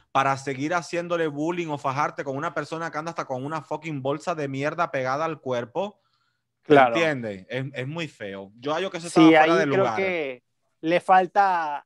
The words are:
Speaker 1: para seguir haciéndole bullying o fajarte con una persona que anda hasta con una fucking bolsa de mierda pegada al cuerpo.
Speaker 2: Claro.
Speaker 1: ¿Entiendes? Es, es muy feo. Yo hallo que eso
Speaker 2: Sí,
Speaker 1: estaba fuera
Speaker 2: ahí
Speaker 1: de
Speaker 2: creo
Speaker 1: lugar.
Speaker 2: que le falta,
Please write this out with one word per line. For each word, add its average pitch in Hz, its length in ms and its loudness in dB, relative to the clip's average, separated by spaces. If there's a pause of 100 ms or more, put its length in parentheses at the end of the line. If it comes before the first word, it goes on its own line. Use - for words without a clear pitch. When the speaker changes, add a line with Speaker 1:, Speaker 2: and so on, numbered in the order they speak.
(120)
Speaker 1:
para 135 240 2
seguir 139 380 -6
haciéndole 170 540 -4
bullying 160 400 -4
o 147 100 -6
fajarte 147 460 -4
con 135 120 -6
una 160 200 -6
persona 160 340 -6
que 151 80 -10
anda 160 140 -8
hasta 160 140 -8
con 131 200 -6
una 156 160 -6
fucking 156 400 -8
bolsa 147 320 -4
de 151 140 -4
mierda 151 420 -2
pegada 135 360 -2
al 156 140 -6
cuerpo. 127 600 -6 (640)
Speaker 2:
Claro. 131 320 6
Speaker 1:
¿Entiendes? 120 540 -2
Es, 131 220 -6
es 127 160 -8
muy 160 200 -6
feo. 98 520 -12
Yo 143 140 -4
hallo 185 160 -2
que 175 80 -10
eso 170 100 -12
Speaker 2:
Sí, 165 200 4
Speaker 1:
estaba - 0 -
fuera 160 160 8
Speaker 2:
ahí 165 160 4
Speaker 1:
de 156 60 2
Speaker 2:
creo 139 120 2
Speaker 1:
lugar. 120 200 2
Speaker 2:
que 165 460 -4 (380)
le 170 200 2
falta, 185 840 2